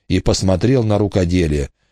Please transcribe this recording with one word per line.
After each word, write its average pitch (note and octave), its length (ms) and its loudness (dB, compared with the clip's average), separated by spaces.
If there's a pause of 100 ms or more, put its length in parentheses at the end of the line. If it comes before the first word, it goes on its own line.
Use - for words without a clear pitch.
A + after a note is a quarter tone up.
и F#2 120 -2
посмотрел A2 640 0
на G#2 160 0
рукоделие. F2 720 0 (200)